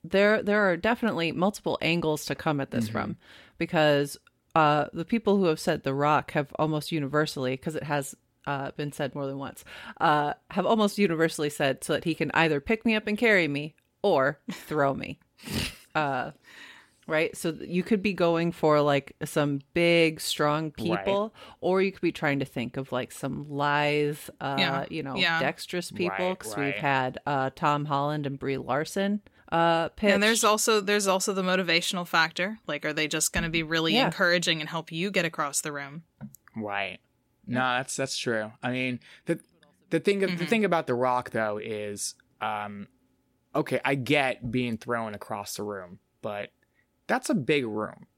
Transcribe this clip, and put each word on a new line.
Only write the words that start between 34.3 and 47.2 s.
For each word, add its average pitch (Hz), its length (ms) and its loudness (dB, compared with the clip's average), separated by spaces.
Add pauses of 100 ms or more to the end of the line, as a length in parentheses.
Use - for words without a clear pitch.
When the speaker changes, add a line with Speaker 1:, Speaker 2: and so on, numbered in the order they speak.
Speaker 3:
and 156 100 -8
help 160 220 -8
you 175 200 -4
get 175 120 2
across 156 380 -2
the 156 100 -6
room? 143 320 -12 (540)
Speaker 2:
Right. 101 420 -6 (480)
No, 123 140 -2
that's, 127 340 -2
that's 131 220 -4
true. 110 340 -4 (100)
I 127 100 -2
mean, 127 280 -4 (280)
the, 170 120 -2 (520)
the 165 100 2
thing, 202 180 2
the 196 80 2
Speaker 3:
Mm-hmm. 175 200 -2
Speaker 2:
thing 220 180 2
about 170 220 0
The 123 80 0
Rock, 123 340 0
though, 107 280 -2
is, 104 580 -8 (260)
um, 104 480 -6 (640)
okay, 143 320 0
I 139 100 2
get 131 560 0
being 120 260 -2
thrown 113 360 -4
across 101 420 -8
the 107 80 -8
room, 98 360 -10 (220)
but 104 300 -8 (560)
that's - 220 -2